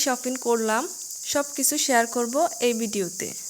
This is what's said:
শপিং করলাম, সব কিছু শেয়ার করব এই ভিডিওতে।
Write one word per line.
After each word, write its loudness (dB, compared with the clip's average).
শপিং 0
করলাম, 2
সব 2
কিছু 2
শেয়ার 6
করব 0
এই 4
ভিডিওতে। -4